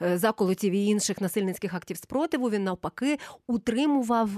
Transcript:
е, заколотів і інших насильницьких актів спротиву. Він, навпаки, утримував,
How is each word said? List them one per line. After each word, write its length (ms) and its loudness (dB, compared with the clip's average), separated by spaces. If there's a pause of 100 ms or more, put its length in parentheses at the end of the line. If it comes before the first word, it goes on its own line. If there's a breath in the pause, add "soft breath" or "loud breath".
е, 160 2
заколотів 560 2
і 120 2
інших 360 0
насильницьких 520 -2
актів 240 -8
спротиву. 520 -2
Він, 140 0
навпаки, 560 -2 (280 loud breath)
утримував, 920 2